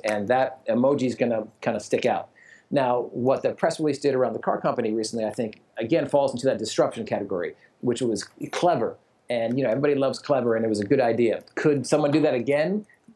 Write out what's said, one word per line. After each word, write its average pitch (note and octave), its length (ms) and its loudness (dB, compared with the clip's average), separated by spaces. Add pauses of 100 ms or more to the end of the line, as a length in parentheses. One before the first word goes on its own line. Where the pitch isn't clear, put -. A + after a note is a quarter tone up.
and G#2 240 -2
that C3 400 0
emoji B2 360 2
is A#2 120 0
gonna A2+ 320 -2 (140)
kind A2+ 160 -2
of G#2+ 60 -10
stick - 220 0
out. - 240 0 (420)
Now, B2 400 2
what B2+ 320 0
the A#2+ 100 0
press - 260 -2
release D3+ 200 0
did C3+ 160 0
around B2 180 2
the - 60 -6
car G#3 200 -2
company B2+ 320 -2
recently, A2 340 -2
I G#2 40 0
think, G#2+ 320 -6 (160)
again, C3+ 300 0
falls C#3 260 2
into A#2+ 140 -2
that A2+ 100 2
disruption A2+ 480 -2
category, F#2+ 500 -4 (260)
which A#2+ 200 0
was A2+ 260 -2 (240)
clever. D3 460 0 (320)
And, A#2+ 280 -2
you C#3 60 0
know, A#2 60 0
everybody C#3 260 2
loves C3+ 240 0
clever, A#2+ 360 0
and A2+ 100 0
it - 20 0
was G#2+ 120 0
a G2+ 60 -2
good C3+ 140 2
idea. A#2 440 2 (100)
Could D3 320 0
someone C#3+ 260 2
do D#3 100 4
that D3 120 2
again? D3 520 0 (300)